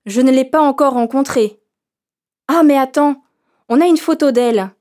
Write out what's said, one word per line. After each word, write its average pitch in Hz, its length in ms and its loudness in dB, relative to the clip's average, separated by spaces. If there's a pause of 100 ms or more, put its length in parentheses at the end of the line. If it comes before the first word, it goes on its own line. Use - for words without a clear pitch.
Je 214 140 -2
ne 262 100 4
l'ai 262 140 2
pas 302 160 -2
encore 277 320 0
rencontrée. 240 680 -4 (880)
Ah, 320 160 0
mais 285 160 4
attends, 277 440 -2 (460)
on 240 100 2
a 339 60 2
une 330 120 2
photo 311 340 -2
d'elle. 226 500 -2